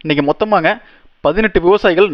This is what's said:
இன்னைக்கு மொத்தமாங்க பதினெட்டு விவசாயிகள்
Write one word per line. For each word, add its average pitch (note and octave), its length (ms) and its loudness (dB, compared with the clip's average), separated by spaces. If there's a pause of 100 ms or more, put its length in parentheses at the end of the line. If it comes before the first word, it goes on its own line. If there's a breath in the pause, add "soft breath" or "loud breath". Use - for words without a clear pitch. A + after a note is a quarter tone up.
இன்னைக்கு D3 260 -2
மொத்தமாங்க F#3 420 0 (540 soft breath)
பதினெட்டு F#3 420 0
விவசாயிகள் G3 480 2